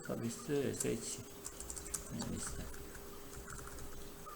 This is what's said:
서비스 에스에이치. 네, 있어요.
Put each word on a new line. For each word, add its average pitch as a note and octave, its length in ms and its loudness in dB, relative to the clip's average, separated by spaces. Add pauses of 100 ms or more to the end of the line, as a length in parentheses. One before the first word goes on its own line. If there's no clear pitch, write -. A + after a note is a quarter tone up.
서비스 - 460 2
에스에이치. A#2+ 720 4 (880)
네, - 240 2
있어요. - 300 0 (1700)